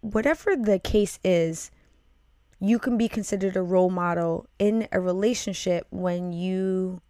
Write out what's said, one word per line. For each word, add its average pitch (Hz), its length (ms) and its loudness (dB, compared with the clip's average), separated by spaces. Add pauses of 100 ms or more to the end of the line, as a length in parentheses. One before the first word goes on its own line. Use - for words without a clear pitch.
Whatever 262 540 0
the 214 220 2
case 202 460 0
is, 165 480 0 (880)
you 214 180 2
can 247 180 -2
be 233 140 0
considered 196 480 -2
a 190 60 0
role 180 260 4
model 175 560 -2 (140)
in 208 320 2
a - 80 2
relationship 185 880 -2
when 180 420 -4
you 185 800 -2